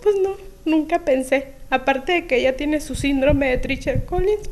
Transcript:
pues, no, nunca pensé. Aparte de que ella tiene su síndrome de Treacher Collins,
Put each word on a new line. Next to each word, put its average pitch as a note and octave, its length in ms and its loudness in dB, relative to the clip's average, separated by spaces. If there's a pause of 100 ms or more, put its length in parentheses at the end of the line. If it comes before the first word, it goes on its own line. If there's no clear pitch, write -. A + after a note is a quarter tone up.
pues, G#4 220 4
no, G4 140 -2 (280)
nunca D#4+ 400 0
pensé. C4 500 0 (160)
Aparte C4 420 0
de E4+ 140 0
que B3+ 100 0
ella C4 200 2
tiene D4 240 -2
su C4+ 140 -8
síndrome C#4 540 2
de B3+ 100 2
Treacher C4 460 -2
Collins, G4 480 0